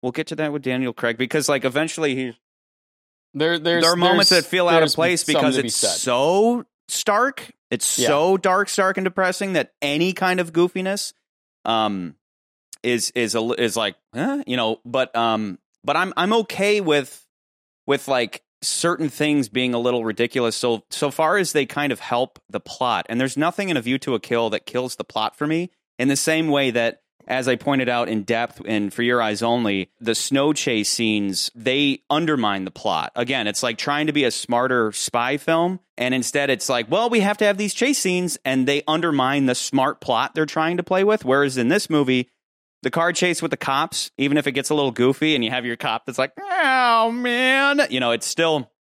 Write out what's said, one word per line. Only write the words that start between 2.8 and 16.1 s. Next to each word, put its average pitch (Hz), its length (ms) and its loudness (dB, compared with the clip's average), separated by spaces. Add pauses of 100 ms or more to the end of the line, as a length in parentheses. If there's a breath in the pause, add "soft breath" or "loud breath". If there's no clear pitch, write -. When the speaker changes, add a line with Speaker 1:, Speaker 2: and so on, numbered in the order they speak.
Speaker 2:
There, 165 240 0
there's, 170 260 2
Speaker 1:
There 170 80 4
are 180 40 2
moments 180 340 4
Speaker 2:
there's, 175 140 4
Speaker 1:
that - 60 -12
feel 175 180 2
out 170 80 4
of 165 40 8
Speaker 2:
there's 151 140 2
Speaker 1:
place 170 300 0
Speaker 2:
something 151 160 2
Speaker 1:
because 131 160 2
Speaker 2:
to 139 60 0
be 120 60 -2
Speaker 1:
it's 104 80 -4
Speaker 2:
said. 104 140 0
Speaker 1:
so 175 720 2 (240)
stark. 233 640 0 (200)
It's - 280 -2
Speaker 2:
Yeah. 127 100 2
Speaker 1:
so 160 300 4
dark, 190 300 2
stark, 190 280 0
and 190 80 -2
depressing 185 480 -2
that 151 300 0
any 156 320 0
kind 185 260 0
of 170 120 -4
goofiness, 185 600 -2 (520)
um, 104 500 -2 (680)
is, 120 320 0
is 117 200 -2
a, 113 60 0 (200)
is 113 160 0
like, 104 200 -2 (180)
huh? 269 320 -4
You 127 100 -4
know, 113 280 -2
but, 123 300 -2
um, 110 440 0 (260)
but 147 120 0
I'm, 185 200 -2